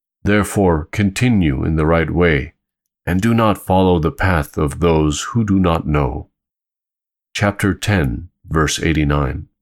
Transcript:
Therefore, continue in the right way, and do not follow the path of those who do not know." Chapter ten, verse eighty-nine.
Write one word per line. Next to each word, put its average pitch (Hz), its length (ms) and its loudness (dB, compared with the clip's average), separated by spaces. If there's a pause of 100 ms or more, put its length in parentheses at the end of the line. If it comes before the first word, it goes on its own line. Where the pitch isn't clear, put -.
(240)
Therefore, 95 680 0
continue 98 720 0
in 82 120 -2
the 78 100 0
right 80 240 0
way, 80 460 0 (500)
and 92 160 -2
do 117 120 2
not 110 240 2
follow 92 420 2
the 78 120 0
path 82 460 -2
of 76 220 -2
those 78 500 0
who 117 160 -2
do 98 140 2
not 87 260 0
know." 73 440 -2 (1040)
Chapter 101 400 0
ten, 82 560 -2 (160)
verse - 360 -2
eighty-nine. 73 640 0 (140)